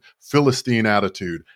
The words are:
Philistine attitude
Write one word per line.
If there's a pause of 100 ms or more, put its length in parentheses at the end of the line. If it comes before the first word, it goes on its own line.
(200)
Philistine
attitude (120)